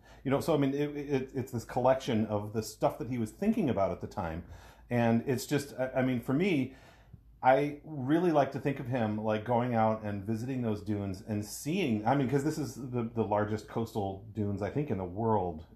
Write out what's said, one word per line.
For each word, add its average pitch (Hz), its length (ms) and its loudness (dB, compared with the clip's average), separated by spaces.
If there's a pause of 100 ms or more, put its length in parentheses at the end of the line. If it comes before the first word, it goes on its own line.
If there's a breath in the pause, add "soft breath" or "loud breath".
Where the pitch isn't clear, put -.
(240 soft breath)
you 135 80 -2
know, 135 80 4
so, 165 160 2
I - 20 4
mean, 139 160 4
it, 147 240 -2
it, 139 380 -2
it's 127 160 -4
this 117 140 -4
collection 127 600 2
of 107 280 -2
the 113 100 -2
stuff - 340 -2
that 123 120 -6
he 127 100 -2
was 107 100 -2
thinking 202 400 0
about 98 220 2
at 87 100 -8
the 101 60 -6
time, 85 360 -6 (460 soft breath)
and 117 380 4
it's 127 180 0
just, - 320 -2
I, 131 220 -2
I - 20 4
mean, 127 200 0
for 131 120 -2
me, 156 400 2 (720 soft breath)
I 147 400 4
really 156 480 2
like 139 220 4
to 143 60 -6
think 139 200 0
of 127 80 -8
him, 110 360 0
like, 107 220 0
going 123 300 2
out 110 280 4
and 101 200 -4
visiting 120 400 -4
those 107 180 0
dunes 98 460 -4
and 104 180 -2
seeing, 139 600 -2
I 135 80 6
mean, 139 120 2
'cause 135 160 2
this 156 140 -2
is 131 160 -4
the, 123 300 -4 (100)
the 113 100 0
largest 104 440 0
coastal 101 640 -4
dunes, 101 300 -2
I 95 80 -2
think, 143 180 -2
in 104 80 -2
the 95 60 -4
world. 90 600 0 (120)